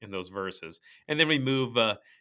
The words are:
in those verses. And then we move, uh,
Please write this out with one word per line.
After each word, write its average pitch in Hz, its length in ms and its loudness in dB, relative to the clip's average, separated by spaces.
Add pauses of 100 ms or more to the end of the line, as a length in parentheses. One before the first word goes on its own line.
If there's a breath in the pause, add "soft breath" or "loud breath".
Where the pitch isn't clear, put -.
in 101 100 -16
those 92 180 -6
verses. 92 500 -8 (280 soft breath)
And 151 120 0
then 156 80 6
we 151 120 4
move, 131 380 0
uh, 110 180 4 (260 soft breath)